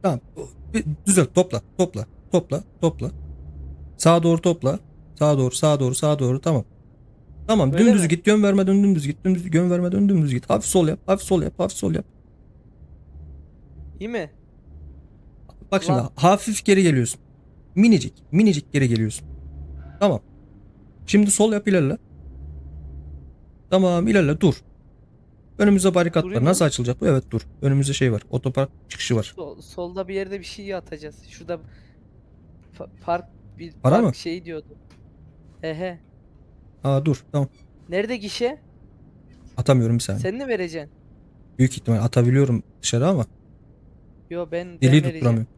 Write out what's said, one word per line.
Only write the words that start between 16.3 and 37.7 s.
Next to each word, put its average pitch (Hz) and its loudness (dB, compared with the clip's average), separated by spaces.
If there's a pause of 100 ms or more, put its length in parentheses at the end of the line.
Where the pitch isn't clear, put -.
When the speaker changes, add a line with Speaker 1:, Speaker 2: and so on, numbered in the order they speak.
Speaker 1:
geri 196 4
geliyorsun. 131 0 (540)
Minicik, 196 4 (180)
minicik 180 2
geri 139 2
geliyorsun. 110 -2 (720)
Tamam. 175 2 (880)
Şimdi 202 4
sol 220 2
yap, 208 -2
ilerle. 170 2 (1800)
Tamam, 180 2
ilerle, 175 2
dur. 160 4 (1040)
Önümüzde 196 4
barikat 170 2
var. 180 -8
Speaker 2:
Durayım 180 0
mı? 165 4
Speaker 1:
Nasıl 185 2
açılacak 127 -2
bu? 220 0
Evet, 135 2
dur. 113 -2 (220)
Önümüzde 139 0
şey 131 0
var. 104 -4
Otopark 135 -4 (180)
çıkışı - -4
var. 107 -4
Speaker 2:
Sol-, 147 -14
solda 180 -10
bir 196 -10
yerde 196 -8
bir 170 -18
şey 196 -12
atacağız. 151 -14 (120)
Şurada 170 -12 (1200)
fa-, - -14 (160)
park, 170 -2 (340)
bir 165 -16
Speaker 1:
Para 131 2
Speaker 2:
park 220 4
Speaker 1:
mı? 127 -2
Speaker 2:
şey 175 -10
diyordu. 160 -12 (920)
He 160 -6
he. 175 -8 (840)
Speaker 1:
Aa, 139 0
dur, 151 -2
tamam. 143 -2 (400)